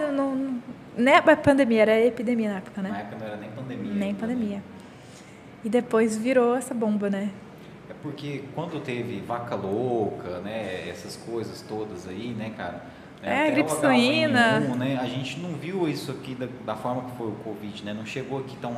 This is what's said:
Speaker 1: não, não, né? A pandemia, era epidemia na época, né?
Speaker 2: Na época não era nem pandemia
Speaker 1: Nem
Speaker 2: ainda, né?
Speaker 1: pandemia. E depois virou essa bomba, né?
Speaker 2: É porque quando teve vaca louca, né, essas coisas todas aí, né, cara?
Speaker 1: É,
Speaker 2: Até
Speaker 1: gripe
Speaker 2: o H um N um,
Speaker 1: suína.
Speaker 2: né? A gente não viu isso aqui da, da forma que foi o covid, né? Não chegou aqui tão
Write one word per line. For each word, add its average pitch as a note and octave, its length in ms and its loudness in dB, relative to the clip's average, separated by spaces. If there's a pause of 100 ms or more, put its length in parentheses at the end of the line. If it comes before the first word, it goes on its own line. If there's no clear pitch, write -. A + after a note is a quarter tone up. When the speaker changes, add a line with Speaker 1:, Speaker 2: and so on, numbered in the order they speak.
(120)
Speaker 1:
não, C#4 240 0
não, C4 260 -2 (360)
né? C4 180 8 (100)
A D4+ 120 10
pandemia, C4+ 460 6
era A3 220 8
epidemia A#3 440 2
na G3+ 80 -4
época, F#3+ 240 -8
né? F#3+ 80 -4
Speaker 2:
Na - 100 -4
época G#2+ 200 -10
não A2 80 -8
era G#2+ 100 -8
nem G#2 140 -10
pandemia A#2+ 420 -6
Speaker 1:
Nem G3 160 0
Speaker 2:
ainda, A3 180 -4
né? A#3+ 60 0
Speaker 1:
pandemia. G3+ 300 -2 (1000)
E A3 60 -2
depois A3+ 480 4
virou A#3+ 400 4
essa B3+ 160 -4
bomba, G#3+ 360 0
né? G3 200 -2 (600)
Speaker 2:
É - 120 -14
porque C#3 420 -8 (120)
quando D#3 260 -6
teve A#2 400 -4
vaca A#2 340 -6
louca, G2 840 -2
né, F#2+ 500 -6
essas F2+ 260 -10
coisas G#2+ 460 -8
todas G#2 460 -8
aí, A2 300 -8
né, G#2+ 200 -6
cara? - 240 -8 (400)
Speaker 1:
É, C4+ 220 0
Speaker 2:
Até D4+ 80 4
Speaker 1:
gripe D4+ 200 2
Speaker 2:
o D4 60 -2
H D4 100 2
um C4+ 40 6
N B3+ 80 6
um, - 20 6
Speaker 1:
suína. B3 580 4 (160)
Speaker 2:
né? C3 240 0
A B2+ 60 -2
gente C3 340 -6
não F3 140 -6
viu E3 340 -2
isso C#3 220 -2
aqui C3 240 -8
da, B2 140 -6 (180)
da G#2+ 100 -2
forma B2 280 -2
que - 140 -10
foi A#2 100 -4
o G2+ 160 -4
covid, G#2 420 -8
né? G#2 80 -4
Não A2 120 -8
chegou C3 340 -6
aqui - 200 -10
tão A#2+ 180 -6